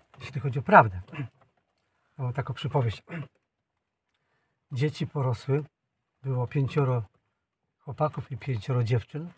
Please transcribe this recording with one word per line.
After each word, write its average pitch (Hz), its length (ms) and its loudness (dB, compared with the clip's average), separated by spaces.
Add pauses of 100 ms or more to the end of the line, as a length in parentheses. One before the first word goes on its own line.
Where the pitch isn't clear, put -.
(200)
jeśli - 200 -8
chodzi 135 180 -2
o 135 40 -2
prawdę. 110 380 8 (580)
<clears throat> - 600 -20
Mam 123 140 -2
taką 127 220 -4
przypowieść. 123 520 0
<clears throat> - 1700 -18
Dzieci 143 340 -2
porosły, 135 580 -2 (580)
było 127 240 -2
pięcioro 131 560 0 (840)
chłopaków 151 480 -4
i 127 40 -6
pięcioro 123 480 -2
dziewczyn. 127 540 -2